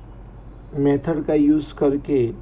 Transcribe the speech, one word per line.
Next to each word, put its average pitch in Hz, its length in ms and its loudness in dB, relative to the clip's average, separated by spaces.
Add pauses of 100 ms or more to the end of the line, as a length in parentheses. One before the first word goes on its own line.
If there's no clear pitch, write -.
(760)
method 143 480 2
का 156 80 0
यूज़ 151 420 2
करके 143 420 0 (240)